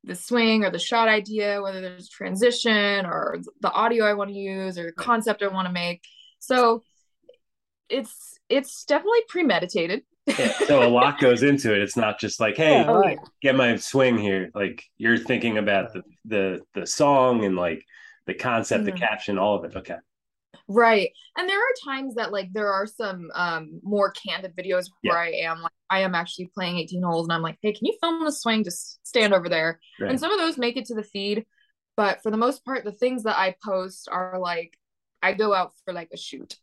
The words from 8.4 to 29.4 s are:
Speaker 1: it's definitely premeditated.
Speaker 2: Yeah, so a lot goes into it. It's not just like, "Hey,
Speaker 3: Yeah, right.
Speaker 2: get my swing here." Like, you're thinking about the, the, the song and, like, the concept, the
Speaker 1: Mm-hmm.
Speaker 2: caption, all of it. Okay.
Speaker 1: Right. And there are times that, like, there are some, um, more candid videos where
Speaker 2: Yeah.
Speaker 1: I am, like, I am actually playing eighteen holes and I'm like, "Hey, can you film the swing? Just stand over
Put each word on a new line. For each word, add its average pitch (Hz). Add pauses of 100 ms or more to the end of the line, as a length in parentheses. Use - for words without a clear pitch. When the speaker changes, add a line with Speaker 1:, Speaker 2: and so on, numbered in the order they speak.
Speaker 1:
it's -
definitely 381
premeditated. 185 (240)
Speaker 2:
Yeah, 123 (160)
so 131
a -
lot 127
goes 123
into 139
it. 101
It's 101
not 107
just 107
like, 107
"Hey, 151
Speaker 3:
Yeah, -
right. - (240)
Speaker 2:
get 135
my 120
swing 127
here." 95
Like, 98 (140)
you're 113
thinking 117
about 101
the, 92 (220)
the, 95 (160)
the 95
song 127
and, 95
like, 87 (440)
the 95
concept, 113
the 98
Speaker 1:
Mm-hmm. 92
Speaker 2:
caption, 104
all 101
of 90
it. 85
Okay. 87 (720)
Speaker 1:
Right. 214 (280)
And 359
there 392
are 494 (100)
times 269
that, 214
like, 190
there 208
are 196
some, 190
um, 165
more 202
candid 185
videos 180 (160)
where 175
Speaker 2:
Yeah. 165
Speaker 1:
I 165
am, 165
like, 165 (180)
I 190
am 185
actually 175
playing 175
eighteen 170
holes 170
and 165
I'm 165
like, 165
"Hey, 214
can 214
you 415
film 330
the 302
swing? 220
Just -
stand 214
over 175